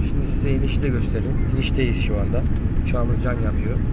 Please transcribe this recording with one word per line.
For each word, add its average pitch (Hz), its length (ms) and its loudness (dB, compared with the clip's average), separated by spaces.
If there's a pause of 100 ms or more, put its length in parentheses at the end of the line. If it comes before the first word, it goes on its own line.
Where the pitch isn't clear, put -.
Şimdi 143 180 0
size - 240 0
inişi 131 320 0
de 143 60 0
göstereyim. 120 480 0 (200)
İnişteyiz - 460 0
şu 107 180 0
anda. 117 220 0 (420)
Uçağımız 120 380 0
can 127 100 0
yapıyor. - 440 0 (160)